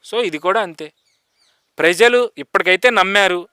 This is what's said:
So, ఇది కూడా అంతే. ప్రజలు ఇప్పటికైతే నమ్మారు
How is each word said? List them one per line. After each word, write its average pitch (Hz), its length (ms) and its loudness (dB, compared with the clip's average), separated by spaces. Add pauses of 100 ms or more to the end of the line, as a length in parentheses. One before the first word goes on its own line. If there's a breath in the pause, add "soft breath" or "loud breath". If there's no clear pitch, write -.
(120)
So, 226 100 -4
ఇది 165 160 -6
కూడా 185 240 -2
అంతే. 160 320 -12 (840)
ప్రజలు 226 580 2
ఇప్పటికైతే 180 520 -2
నమ్మారు 190 640 0